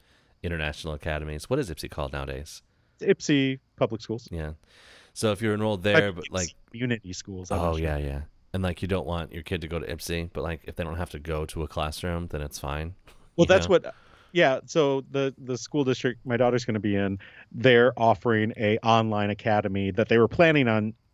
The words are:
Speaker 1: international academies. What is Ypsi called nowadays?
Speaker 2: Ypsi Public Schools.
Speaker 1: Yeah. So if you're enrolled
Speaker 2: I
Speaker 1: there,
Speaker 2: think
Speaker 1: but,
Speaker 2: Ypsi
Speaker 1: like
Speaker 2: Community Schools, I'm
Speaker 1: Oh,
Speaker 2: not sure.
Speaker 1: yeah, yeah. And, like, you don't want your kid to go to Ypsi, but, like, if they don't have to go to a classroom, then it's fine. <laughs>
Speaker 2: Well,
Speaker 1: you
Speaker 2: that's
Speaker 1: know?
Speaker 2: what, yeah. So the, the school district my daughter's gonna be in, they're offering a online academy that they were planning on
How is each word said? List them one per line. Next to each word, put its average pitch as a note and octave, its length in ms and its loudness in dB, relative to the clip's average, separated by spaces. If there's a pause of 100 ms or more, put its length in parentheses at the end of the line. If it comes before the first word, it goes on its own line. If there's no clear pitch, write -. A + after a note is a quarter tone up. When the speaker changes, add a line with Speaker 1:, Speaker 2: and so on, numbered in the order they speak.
(440)
Speaker 1:
international D#2 520 -4
academies. D2+ 540 -6
What C3+ 100 0
is A#2 120 -4
Ypsi C#2+ 200 -10
called C#2 220 -6
nowadays? C#2 480 -10 (400)
Speaker 2:
Ypsi C#3 580 0 (160)
Public A2 260 -4
Schools. - 300 -10
Speaker 1:
Yeah. D#2 220 -10 (600)
So A2 180 -2
if F#2+ 100 -4
you're A2 140 0
enrolled G#2 260 -2 (120)
Speaker 2:
I - 0 -
Speaker 1:
there, G#2 80 4
Speaker 2:
think G2+ 120 0
Speaker 1:
but, E2 180 -12
Speaker 2:
Ypsi - 0 -
Speaker 1:
like F#2 240 -4 (160)
Speaker 2:
Community A#2 420 -4
Schools, F#2 380 -12
I'm F2 80 -2
Speaker 1:
Oh, - 20 -2
Speaker 2:
not E2+ 140 0
sure. D#2+ 80 -2
Speaker 1:
yeah, D2+ 140 -2
yeah. C#2+ 240 -6 (320)
And, F#2+ 100 -4
like, F2+ 180 -4
you F#2+ 60 -4
don't F2 200 -2
want E2+ 260 -6
your D#2+ 100 -12
kid F2 180 -6
to E2 60 -8
go E2 120 -6
to D2 80 -8
Ypsi, E2+ 460 -6
but, D2 100 -6
like, E2 220 -6
if - 120 -14
they F2+ 60 -4
don't D#2+ 140 -8
have F2 140 -6
to D2+ 80 -12
go D#2 280 -6
to D#2+ 160 -8
a D2+ 60 -6
classroom, E2+ 600 -6
then D2+ 120 -8
it's D2 180 -10
fine. D2+ 360 -8 (120)
<laughs> - 80 -20 (240)
Speaker 2:
Well, E3+ 60 8
Speaker 1:
you D3 40 4
Speaker 2:
that's F3+ 200 6
Speaker 1:
know? G3 60 2
Speaker 2:
what, - 220 2 (360)
yeah. E3 340 4
So C#3 360 2 (100)
the, C3+ 260 0
the B2+ 200 -6
school D3 260 -2
district B2+ 420 -2
my A#2+ 120 0
daughter's B2 280 4
gonna A2 140 0
be G2+ 160 0
in, G2 240 0 (320)
they're A#2+ 460 6
offering A2+ 600 2
a G#2+ 220 2
online A2 500 2
academy G#2 640 0
that G#2 180 0
they A#2 80 6
were A2+ 100 8
planning D3+ 400 4
on A2 260 0 (200)